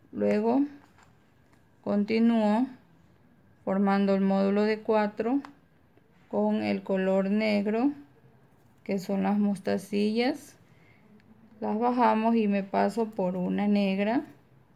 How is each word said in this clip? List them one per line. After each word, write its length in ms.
luego 500
continúo 840
formando 520
el 60
módulo 420
de 160
cuatro 600
con 340
el 180
color 480
negro 640
que 140
son 240
las 160
mostacillas, 1200
las 180
bajamos 580
y 120
me 160
paso 480
por 240
una 320
negra 560